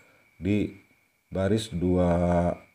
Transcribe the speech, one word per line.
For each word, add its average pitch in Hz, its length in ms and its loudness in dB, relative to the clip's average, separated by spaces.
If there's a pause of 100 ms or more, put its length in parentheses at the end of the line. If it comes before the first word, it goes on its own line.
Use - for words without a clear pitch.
(380)
di 98 320 -2 (600)
baris 95 400 -2
dua, 87 800 2 (260)